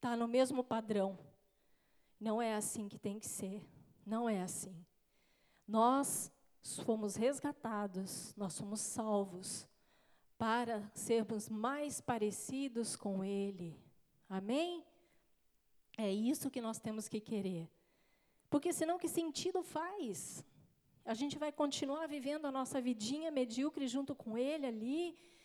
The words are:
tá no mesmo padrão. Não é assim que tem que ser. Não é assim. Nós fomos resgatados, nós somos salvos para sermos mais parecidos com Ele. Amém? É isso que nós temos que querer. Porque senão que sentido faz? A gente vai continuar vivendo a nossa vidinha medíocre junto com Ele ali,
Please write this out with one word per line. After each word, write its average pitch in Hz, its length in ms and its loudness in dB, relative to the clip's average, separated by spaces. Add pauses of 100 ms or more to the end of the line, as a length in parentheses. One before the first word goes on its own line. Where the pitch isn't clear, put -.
tá 240 160 2
no 233 100 2
mesmo 254 360 4
padrão. 214 540 0 (1000)
Não 220 220 2
é 220 140 2
assim 208 340 -2
que - 80 -14
tem 202 220 -4
que - 80 -10
ser. 196 360 -6 (420)
Não 226 220 2
é 208 140 4
assim. 185 340 -6 (920)
Nós 240 640 4 (520)
fomos 214 320 2
resgatados, 214 1200 -2
nós 196 180 -4
somos 208 280 -4
salvos 196 840 0 (720)
para 226 560 2
sermos 220 540 2
mais 262 540 -2
parecidos 233 920 0
com 190 280 -2
Ele. 196 560 -4 (480)
Amém? 277 560 0 (1120)
É 208 140 2
isso 233 380 2
que 262 100 -4
nós 226 200 -4
temos 220 280 -4
que 226 120 -2
querer. 196 500 -2 (800)
Porque 294 240 4
senão 330 240 2
que 349 100 -2
sentido 339 540 0
faz? 330 840 -4 (600)
A 226 80 0
gente 254 240 0
vai 302 140 0
continuar 294 560 0
vivendo 294 380 -2
a 277 60 0
nossa 262 300 0
vidinha 247 500 0
medíocre 269 560 0
junto 277 280 0
com 220 220 -4
Ele 277 280 0
ali, 262 520 -2 (280)